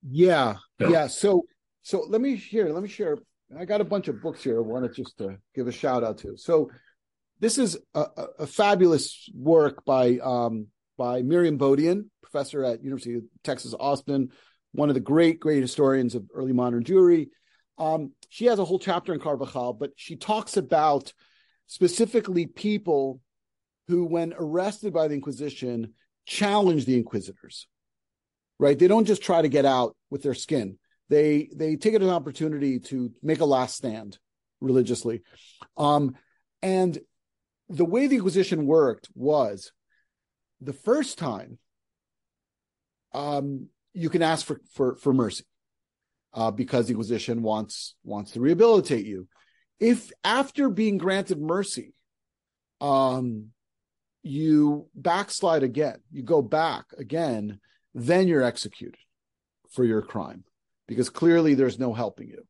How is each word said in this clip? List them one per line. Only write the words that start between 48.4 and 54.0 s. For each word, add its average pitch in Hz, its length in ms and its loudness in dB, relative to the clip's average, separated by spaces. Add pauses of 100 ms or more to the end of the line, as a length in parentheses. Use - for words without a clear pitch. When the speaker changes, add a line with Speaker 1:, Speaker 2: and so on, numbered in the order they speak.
Speaker 1:
you. 95 220 -12 (520)
If 233 300 0 (140)
after 269 460 0
being 208 280 0
granted 185 420 -2
mercy, 160 540 -6 (880)
um, 127 680 0 (720)